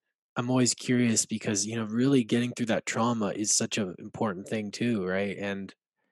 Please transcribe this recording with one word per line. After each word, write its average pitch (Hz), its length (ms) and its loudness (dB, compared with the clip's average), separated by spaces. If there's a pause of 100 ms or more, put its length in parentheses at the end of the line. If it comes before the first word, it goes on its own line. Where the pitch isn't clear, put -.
(360)
I'm 123 140 -2
always 127 240 4
curious 120 520 2
because, 104 400 -2
you 113 100 -6
know, 113 80 -2
really 123 400 4
getting 120 280 0
through 120 140 -4
that 107 200 0
trauma 113 440 0
is 104 220 -2
such - 260 0
an 92 200 -2
important 101 500 -6
thing 107 220 -4
too, 110 360 -2
right? 98 320 -2
And 98 360 -6 (380)